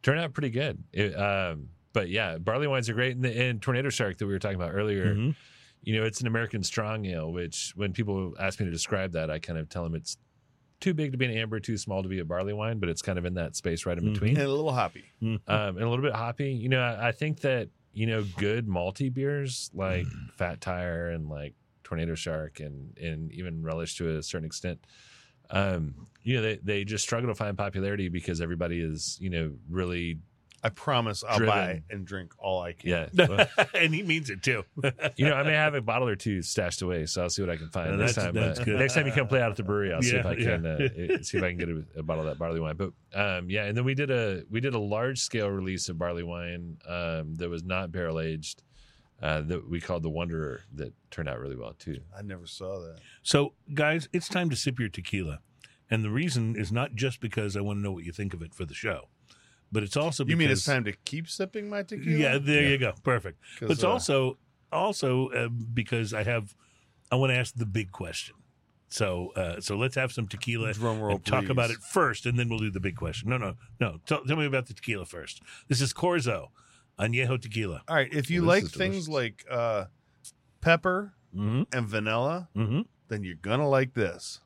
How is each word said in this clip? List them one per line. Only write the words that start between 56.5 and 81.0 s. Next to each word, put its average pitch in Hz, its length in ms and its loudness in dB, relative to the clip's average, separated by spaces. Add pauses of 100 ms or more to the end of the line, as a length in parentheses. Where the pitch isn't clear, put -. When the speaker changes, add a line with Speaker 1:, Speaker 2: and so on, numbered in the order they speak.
Speaker 2:
is 104 160 -2
not 123 240 -2
just 123 260 -2
because 104 340 -2
I 101 60 0
wanna 101 200 0
know 101 100 0
what 85 120 -6
you 82 80 -8
think 95 220 -4
of 85 80 -8
it 82 140 -12
for 180 100 -6
the 147 80 -10
show, 185 360 -4 (600)
but 104 120 2
it's 98 120 -6
also 147 300 2
because 139 60 2
Speaker 3:
You 165 60 6
mean 151 140 8
it's 98 140 4
time 131 180 4
to 104 80 0 (140)
keep 165 240 -6
sipping 208 400 -4
my 202 140 -4
tequila? 160 360 0
Speaker 2:
Yeah, 139 200 6
there 147 240 6
Speaker 1:
Yeah. 139 60 6
Speaker 2:
you 139 80 6
go. 120 160 2 (100)
Perfect. 120 360 0 (180)
Speaker 3:
'Cause, - 100 -4
Speaker 2:
But - 80 4
it's 110 100 0
Speaker 3:
uh, - 40 6
Speaker 2:
also, 135 480 4 (340)
also, 139 580 2
uh, 120 180 0
because 117 640 -2
I 107 100 0
have, 113 300 0 (560)
I 123 60 4
wanna 131 200 6
ask 123 200 0
the 117 100 0
big 98 280 -2
question. - 420 -8 (540)
So, 90 480 0
uh, 85 240 -2
so 101 160 -2
let's 127 180 0
have 131 160 0
some 110 160 -4
tequila 110 460 -2
Speaker 3:
Drum 110 260 0
roll, 104 160 2
Speaker 2:
and 92 100 -6
talk 107 240 2
about 123 200 4
Speaker 3:
please. 113 80 -2
Speaker 2:
it - 60 -18
first, 147 420 2
and 120 120 2
then 120 120 2
we'll 113 100 -2
do 107 100 0
the 95 120 -4
big 92 160 -2
question. 85 320 -4
No, 127 80 2
no, 104 180 -2 (240)
no. 87 260 0
Tell, 147 200 0
tell 143 100 2
me 156 100 2
about 131 220 0
the 117 60 -14
tequila 98 320 -4
first. - 360 -12 (280)
This 123 120 4
is 135 120 2
Corzo 123 560 0 (480)
Añejo 120 440 2
Tequila. 104 480 -4
Speaker 3:
All 160 80 0
right. 135 160 4
If 147 160 0
you 170 160 2
Speaker 1:
Well, 170 100 8
this 202 80 4
Speaker 3:
like 165 80 -4
Speaker 1:
is - 60 -10
Speaker 3:
things 190 300 -2
Speaker 1:
delicious. - 20 -8
Speaker 3:
like, 123 420 -2
uh, 113 340 0 (760)
pepper 185 520 4 (220)